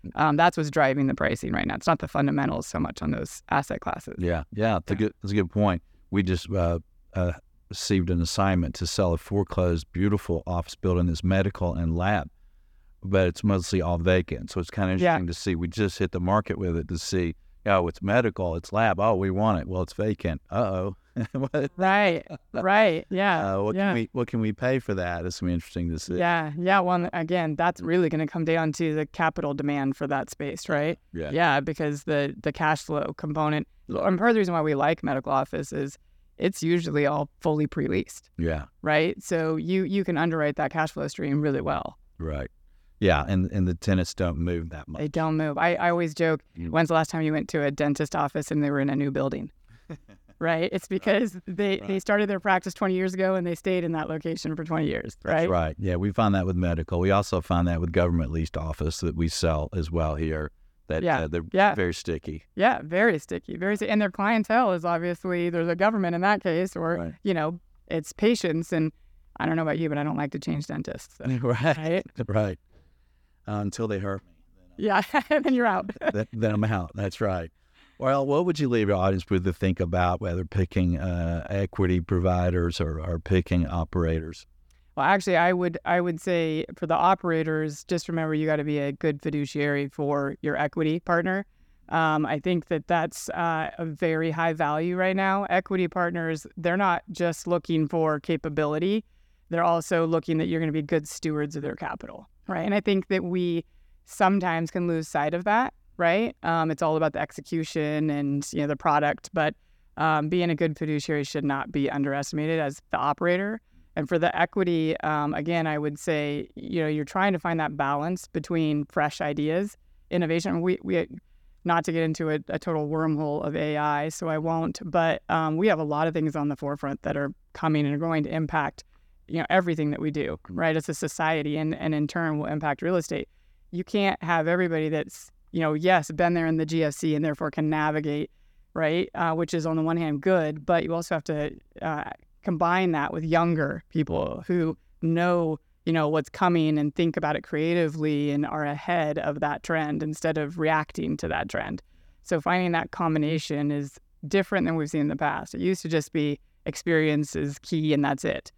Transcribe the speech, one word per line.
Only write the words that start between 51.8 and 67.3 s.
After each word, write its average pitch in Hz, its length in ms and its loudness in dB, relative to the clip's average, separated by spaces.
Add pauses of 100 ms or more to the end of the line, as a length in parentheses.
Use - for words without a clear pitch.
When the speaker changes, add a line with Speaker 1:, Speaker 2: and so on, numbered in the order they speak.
Speaker 2:
Right. 190 80 -2
Speaker 1:
started 208 260 2
their 196 120 -2
practice 185 340 0
twenty 190 200 0
years 185 200 0
ago 190 200 2
and 180 120 0
they 170 80 -2
stayed 180 300 0
in 170 80 -2
that 156 160 -4
location 160 480 -4
for 165 80 -6
twenty 160 220 0
years, - 360 -6
Speaker 2:
That's - 120 0
Speaker 1:
right? 165 160 2
Speaker 2:
right. 82 280 2
Yeah, 95 180 0
we 98 160 0
find 104 220 4
that 92 120 2
with 92 100 0
medical. 85 440 0
We 95 100 4
also 98 300 2
find 87 280 2
that 85 120 0
with 87 120 -2
government 85 380 4
leased 80 260 -2
office 78 440 -4
that 82 160 -2
we 82 120 2
sell 78 460 0
as 82 160 -2
well 80 240 0
here, 78 360 -2 (380)
that, 80 140 0
Speaker 1:
Yeah. 165 200 2
Speaker 2:
uh, 78 60 -2
they're 82 140 -2 (100)
Speaker 1:
Yeah. 196 220 4
Speaker 2:
very 87 200 0
sticky. 78 500 -6 (100)
Speaker 1:
Yeah, 226 300 2
very 180 340 2
sticky, - 380 -8
very 196 200 -2
sti-, 208 100 -4
and 214 140 2
their 202 100 2
clientele 220 600 2
is 170 120 -2
obviously, 175 640 0
there's 170 180 0
a 170 80 0
government 190 380 2
in 170 60 -2
that 202 220 2
case, 226 340 0
or, 170 200 0
Speaker 2:
Right. 165 180 -6 (100)
Speaker 1:
you 196 100 2